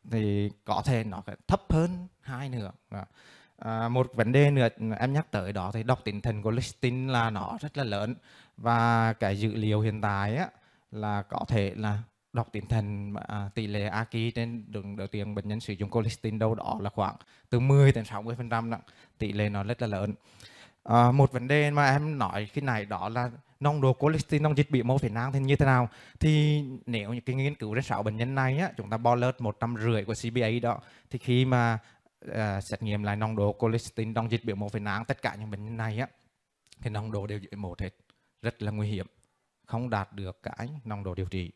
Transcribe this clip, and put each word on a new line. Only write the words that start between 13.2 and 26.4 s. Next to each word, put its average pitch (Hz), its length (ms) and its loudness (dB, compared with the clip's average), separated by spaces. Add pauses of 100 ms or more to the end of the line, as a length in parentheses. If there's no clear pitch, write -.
à, 104 280 -6
tỷ 110 120 -4
lệ 104 200 -4
Aki 113 480 -4
trên 117 320 -6
đường 101 280 -10
đầu 98 120 -8
tiên 104 280 -6
bệnh 101 120 -6
nhân 107 120 -4
sử 107 140 -8
dụng 98 160 -4
colistin 110 500 -2
đâu 110 160 2
đó - 260 -6
là 101 80 -4
khoảng - 260 -2 (340)
từ 123 100 2
mười 135 320 8
đến 113 140 0
sáu 104 160 -8
mươi 117 140 -6
phần 120 140 -10
trăm 117 220 -2
lận. 113 80 -4 (380)
Tỷ 107 140 -2
lệ 104 180 0
nó 101 140 -2
rất 117 180 -4
là 117 60 -2
lớn. 104 260 -2 (680)
À, 120 280 8
một 135 200 6
vấn 123 160 -4
đề 147 240 4
mà 143 200 4
em 147 260 0
nói 101 360 -2
khi 110 80 -4
này 113 240 -2
đó 101 240 -4
là 123 220 -2 (280)
nồng 147 220 2
độ 131 120 6
colistin 151 500 0
trong 151 140 4
dịch 143 140 2
biểu 127 120 4
mô 127 140 4
phổi 131 120 0
nang 117 220 -4
thì 135 80 0
như 135 160 4
thế 139 100 6
nào? 123 240 6 (300)
Thì 151 440 4 (220)